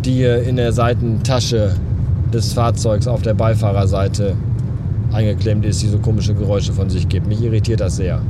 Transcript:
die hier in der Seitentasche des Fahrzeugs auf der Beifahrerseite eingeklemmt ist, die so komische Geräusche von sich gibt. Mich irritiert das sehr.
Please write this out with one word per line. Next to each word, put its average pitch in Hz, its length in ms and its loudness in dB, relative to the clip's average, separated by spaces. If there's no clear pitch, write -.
die 131 100 0
hier 123 300 2
in 127 140 0
der 120 160 0
Seitentasche 113 1000 0
des 110 200 0
Fahrzeugs 117 540 0
auf 117 140 0
der 110 120 0
Beifahrerseite 101 1000 0
eingeklemmt 104 540 0
ist, 101 160 0
die 104 60 0
so 101 120 2
komische 107 340 0
Geräusche - 400 0
von 95 160 0
sich - 200 0
gibt. 92 180 0
Mich 104 140 0
irritiert 107 380 0
das 92 180 0
sehr. 87 320 -2